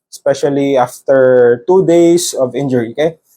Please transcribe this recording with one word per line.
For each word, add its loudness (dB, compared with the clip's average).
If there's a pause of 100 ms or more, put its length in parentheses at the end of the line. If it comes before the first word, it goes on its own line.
especially -4
after 2
two 2
days 2
of -4
injury, -4
okay? -4 (180)